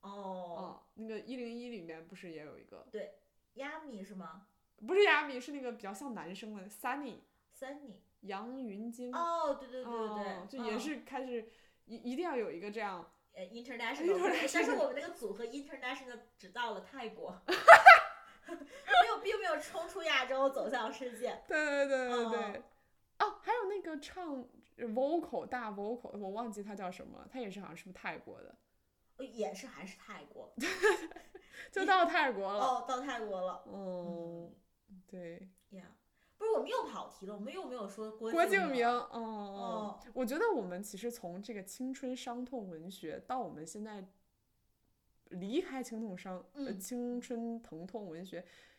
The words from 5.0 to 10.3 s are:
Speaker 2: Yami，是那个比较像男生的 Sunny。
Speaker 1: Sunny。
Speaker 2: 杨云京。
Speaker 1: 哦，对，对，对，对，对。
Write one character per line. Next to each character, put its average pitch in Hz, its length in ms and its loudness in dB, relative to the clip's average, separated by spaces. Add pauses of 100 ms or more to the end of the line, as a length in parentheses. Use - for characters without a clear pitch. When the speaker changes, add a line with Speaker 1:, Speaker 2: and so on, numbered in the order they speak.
Speaker 2:
Yami， 294 380 4
是 294 120 -12
那 277 80 -8
个 247 100 -6
比 226 100 -12
较 202 140 -8
像 277 200 -10
男 175 200 -10
生 214 220 -12
的 190 120 -14
Sunny。 254 500 -6 (380)
Speaker 1:
Sunny。 269 440 -14 (220)
Speaker 2:
杨 214 380 -10
云 220 300 -8
京。 247 240 -10
Speaker 1:
哦， 339 400 0
对， 262 140 -12
对， 254 160 -10
对， 233 80 -10
对， 220 160 -4
对。 208 240 -4